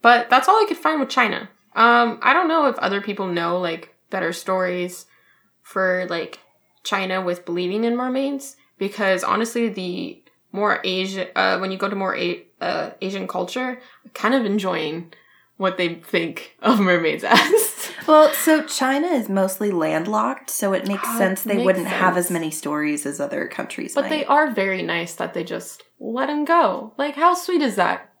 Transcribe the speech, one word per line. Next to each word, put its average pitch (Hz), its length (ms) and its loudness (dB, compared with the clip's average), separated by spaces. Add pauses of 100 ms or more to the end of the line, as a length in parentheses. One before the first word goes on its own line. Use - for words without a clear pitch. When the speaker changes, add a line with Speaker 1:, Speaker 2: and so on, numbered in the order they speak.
Speaker 1:
But 240 300 6
that's 262 160 6
all 392 80 8
I 427 120 4
could - 100 -4
find 311 220 0
with 269 100 -2
China. 220 400 -2 (260)
Um, 233 480 4
I 262 100 4
don't 349 140 2
know 311 180 2
if 262 140 0
other 202 200 -2
people 202 280 -6
know, 175 320 -2
like, 165 340 -6 (160)
better 175 240 -4
stories 180 720 -4 (560)
for, 185 480 -2
like, 165 300 -6 (440)
China 190 380 -2
with 175 240 -4
believing 180 380 -2
in 233 120 0
mermaids, 269 600 -4 (240)
because 196 440 0
honestly, 226 460 0
the 185 540 -8 (280)
more 202 320 0
Asia, 190 540 -4
uh, 190 220 4
when 190 120 -2
you 185 60 -6
go 196 120 -2
to 202 60 -4
more 190 200 -2
A-, 175 280 -4 (160)
uh, 160 300 -2 (120)
Asian 190 260 -6
culture, 240 520 -6 (360)
kind 226 180 2
of 254 120 2
enjoying 170 680 -2 (440)
what 185 200 -2
they 170 180 -2
think - 680 -4
of 220 200 4
mermaids 170 420 2
<laughs> - 40 -2
as. - 600 4 (160)
Speaker 2:
Well, 311 280 8
so 311 300 4
China 277 440 0
is 254 220 0
mostly 196 420 0
landlocked, 185 800 -2
so 196 240 -2
it 185 140 -2
makes 196 180 -4
Speaker 1:
Oh, 226 120 -4
Speaker 2:
sense 190 260 0
they 208 120 0
Speaker 1:
makes 240 100 2
Speaker 2:
wouldn't 180 220 2
have 185 300 2
as 180 100 0
Speaker 1:
sense. 185 60 -2
Speaker 2:
many 160 180 -4
stories 147 540 -4
as 143 160 -6
other - 260 -6
countries - 480 -10
Speaker 1:
But 285 140 0
they 311 100 -2
Speaker 2:
might. - 100 -4
Speaker 1:
are 294 220 4
very 190 320 -2
nice 170 320 -4
that 165 180 -6
they 170 120 -4
just - 380 -12 (160)
let 240 300 -4
'em 392 160 -2
go. 233 520 2
Like, 277 180 -4
how 330 180 4
sweet 359 280 0
is 214 160 0
that? - 320 0 (100)